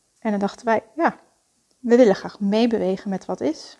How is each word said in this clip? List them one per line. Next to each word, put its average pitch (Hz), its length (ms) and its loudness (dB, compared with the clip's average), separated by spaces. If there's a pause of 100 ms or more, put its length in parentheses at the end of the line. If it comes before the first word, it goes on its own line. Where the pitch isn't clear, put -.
(200)
En 220 120 -6
dan 202 80 -2
dachten 196 260 -6
wij, 226 180 0 (120)
"Ja, 302 240 -2 (600)
we 233 160 2
willen 208 200 6
graag - 240 -14
meebewegen 202 680 -2
met 190 160 -8
wat 185 160 -8
is. - 380 -6